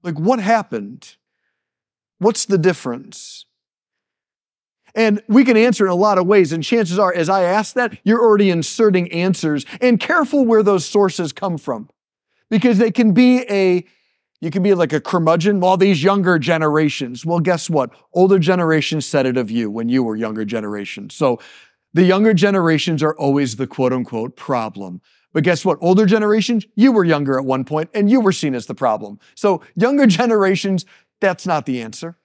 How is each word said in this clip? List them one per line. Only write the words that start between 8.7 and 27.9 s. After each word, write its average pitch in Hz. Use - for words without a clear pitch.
answers. 170
And 247
careful 294
where 220
those 190
sources 185
come 175
from. 117
Because 220
they 226
can 220
be 254
a, 185
you 165
can 185
be 202
like 165
a 156
curmudgeon, 175
"Well, 185
these 185
younger 185
generations." 151
Well, 170
guess 175
what? 135
Older 190
generations 160
said 135
it 127
of 113
you 113
when 113
you 127
were 110
younger 110
generations. 104
So 127
the 170
younger 196
generations 165
are 156
always 139
the 131
quote 127
unquote 117
problem. 98
But 160
guess 175
what? 180
Older 185
generations, 214
you 247
were 208
younger 147
at 135
one 131
point 156